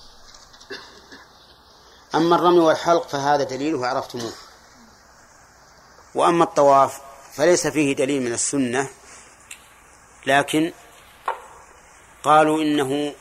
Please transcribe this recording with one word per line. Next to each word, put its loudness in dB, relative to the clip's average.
أما 2
الرمي 4
والحلق 2
فهذا -2
دليله -6
عرفتموه، -8
وأما 2
الطواف 2
فليس 0
فيه -2
دليل -2
من -4
السنة، -4
لكن 0
قالوا 4
إنه -4